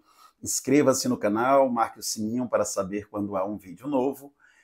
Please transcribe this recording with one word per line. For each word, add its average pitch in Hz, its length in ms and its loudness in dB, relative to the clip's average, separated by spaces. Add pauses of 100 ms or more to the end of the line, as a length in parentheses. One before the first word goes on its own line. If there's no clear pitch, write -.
(420)
Inscreva-se 131 680 2
no 120 80 0
canal, 123 540 4
marque 113 280 -2
o 107 40 -16
sininho 113 440 -4
para 104 200 2
saber 101 420 -4
quando 101 300 -4
há 95 80 -2
um 104 100 -6
vídeo 92 320 -14
novo. 139 460 -2 (300)